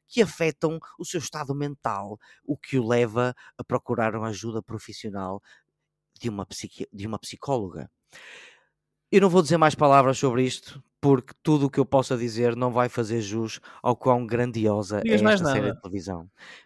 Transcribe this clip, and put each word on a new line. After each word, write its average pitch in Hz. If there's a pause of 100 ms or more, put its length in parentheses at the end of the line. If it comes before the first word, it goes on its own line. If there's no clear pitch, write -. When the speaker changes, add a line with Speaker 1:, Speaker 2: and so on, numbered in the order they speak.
Speaker 1:
que -
afetam 160 (180)
o 160
seu -
estado 139
mental, 110 (260)
o 135
que -
o 120
leva 120 (200)
a 120
procurar 113
uma 110
ajuda 107
profissional 101 (800)
de 117
uma 98
psiqui-, -
de 98
uma 110
psicóloga. 98 (1200)
Eu 202
não 190
vou 180
dizer 160
mais 156
palavras 139
sobre 127
isto, - (180)
porque 139
tudo 147
o 135
que -
eu 135
possa 131
dizer 117
não 123
vai 123
fazer 113
jus 107 (200)
ao 120
quão 123
grandiosa 107
Speaker 2:
Digas 220
Speaker 1:
é -
Speaker 2:
mais 208
Speaker 1:
esta 147
série 104
Speaker 2:
nada. -
Speaker 1:
de -
televisão. 90 (380)